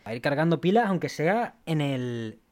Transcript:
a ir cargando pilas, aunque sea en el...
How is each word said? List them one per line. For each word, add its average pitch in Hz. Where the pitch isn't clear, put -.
a 107
ir 117
cargando 156
pilas, 208
aunque 170
sea 196
en 160
el... 123